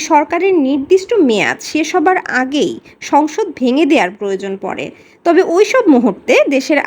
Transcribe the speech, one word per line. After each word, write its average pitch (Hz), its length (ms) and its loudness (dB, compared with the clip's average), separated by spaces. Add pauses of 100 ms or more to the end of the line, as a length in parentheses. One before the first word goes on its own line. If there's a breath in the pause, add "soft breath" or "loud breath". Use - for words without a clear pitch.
সরকারের 339 440 0 (140)
নির্দিষ্ট 294 420 0 (180)
মেয়াদ 180 300 0 (120)
শেষ 311 240 -2
হবার 370 240 0 (240)
আগেই 254 320 -2 (280 loud breath)
সংসদ 311 440 0 (120)
ভেঙে 254 280 0
দেওয়ার 233 320 2
প্রয়োজন 196 440 -6
পড়ে, - 240 -8 (400 loud breath)
তবে 339 160 4 (120)
ওই 381 120 4
সব 508 220 0
মুহূর্তে 240 460 2 (160)
দেশের 277 380 0